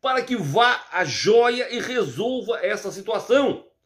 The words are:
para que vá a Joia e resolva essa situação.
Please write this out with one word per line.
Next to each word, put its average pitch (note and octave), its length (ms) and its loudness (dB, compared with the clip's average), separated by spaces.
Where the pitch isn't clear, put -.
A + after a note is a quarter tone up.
para E4+ 200 0
que B3+ 140 -4
vá G#3 560 2
a F3+ 100 0
Joia A#3 720 2
e A#3+ 60 -4
resolva A3+ 800 -4
essa G3+ 340 -4
situação. G#3 760 0